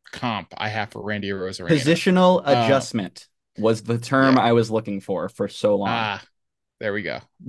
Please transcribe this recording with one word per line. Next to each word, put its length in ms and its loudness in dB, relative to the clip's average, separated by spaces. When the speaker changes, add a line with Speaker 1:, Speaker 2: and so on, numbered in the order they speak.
Speaker 1:
comp 440 -6
I 120 -4
have 240 -6
for 100 -12
Randy 280 -6
Arozarena. 400 -6
Speaker 2:
Positional 760 4
Speaker 1:
Uh, 180 4
Speaker 2:
adjustment, 600 -2
was 240 0
the 160 -2
term 380 2
Speaker 1:
Yeah. 60 4
Speaker 2:
I 100 4
was 180 4
looking 300 -4
for 280 -4
for 200 -4
so 280 0
long. 140 -2
Speaker 1:
Ah, 320 -4
there 120 -4
we 100 -6
go. 180 -8
<laughs> 80 -16